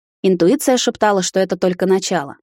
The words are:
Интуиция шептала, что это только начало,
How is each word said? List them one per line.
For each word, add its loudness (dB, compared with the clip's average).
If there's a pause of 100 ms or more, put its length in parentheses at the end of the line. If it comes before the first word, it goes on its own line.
(220)
Интуиция 2
шептала, 0
что -2
это -2
только -2
начало, -2